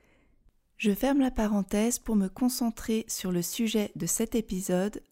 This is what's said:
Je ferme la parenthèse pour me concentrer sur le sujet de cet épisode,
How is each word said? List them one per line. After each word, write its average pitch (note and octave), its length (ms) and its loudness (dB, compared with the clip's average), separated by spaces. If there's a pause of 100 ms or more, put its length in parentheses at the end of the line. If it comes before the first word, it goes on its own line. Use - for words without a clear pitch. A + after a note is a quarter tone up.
(760)
Je G#3+ 140 2
ferme C4+ 280 2
la C4 120 4
parenthèse G#3+ 680 0
pour A3 180 0
me G3 100 2
concentrer A3+ 800 -2
sur - 240 -4
le F3 100 2
sujet G#3+ 540 -2
de D3+ 100 -6
cet A3+ 300 -2
épisode, F#3+ 680 -2 (100)